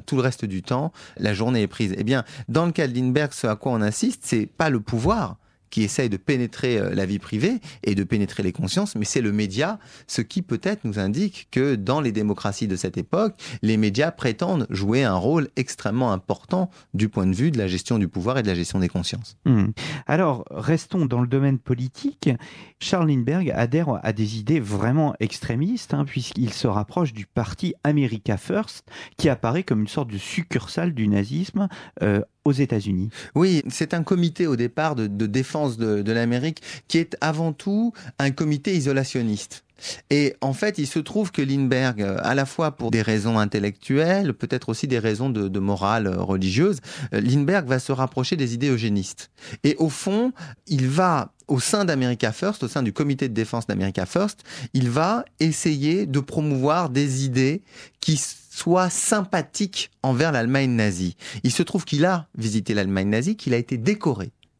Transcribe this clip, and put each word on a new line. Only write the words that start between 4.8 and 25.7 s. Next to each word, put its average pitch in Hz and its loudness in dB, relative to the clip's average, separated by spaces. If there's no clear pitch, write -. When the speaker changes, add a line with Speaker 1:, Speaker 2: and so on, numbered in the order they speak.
Speaker 1:
qui 110 0
essaye 120 0
de 98 -2
pénétrer, 123 0
euh, 95 -2
la 98 2
vie 98 -2
privée 175 -2
et 208 0
de 196 2
pénétrer 104 -2
les 92 0
consciences, 185 -2
mais 107 -2
c'est - -2
le 107 0
média, 107 -2
ce - -2
qui 180 -4
peut-être 185 -4
nous 104 -4
indique 107 -2
que 131 2
dans 117 0
les 131 0
démocraties 104 -2
de 95 0
cette 90 -4
époque, 202 0
les 110 4
médias 107 2
prétendent 165 0
jouer 104 2
un 107 2
rôle 127 2
extrêmement 120 -2
important 180 -2
du 104 2
point 101 0
de 95 2
vue 135 2
de 127 0
la 101 0
gestion 92 0
du 95 2
pouvoir 110 -2
et - 0
de 107 0
la 95 2
gestion 87 -2
des 90 2
consciences. - -6
Speaker 2:
Hmm. 113 4
Alors, 147 2
restons 151 0
dans 123 0
le 123 2
domaine 135 2
politique. 131 -2
Charles 175 0
Lindbergh 143 2
adhère 123 0
à 110 0
des 110 -2
idées 139 2
vraiment 117 2
extrémistes, 147 -2